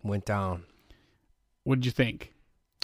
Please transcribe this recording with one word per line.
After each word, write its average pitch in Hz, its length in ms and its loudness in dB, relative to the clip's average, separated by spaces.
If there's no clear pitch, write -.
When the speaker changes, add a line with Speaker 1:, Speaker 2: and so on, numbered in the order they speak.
Speaker 1:
Went 101 220 -2
down. 95 400 0
Speaker 2:
What 135 120 4
did 127 100 0
you 120 60 0
think? - 400 0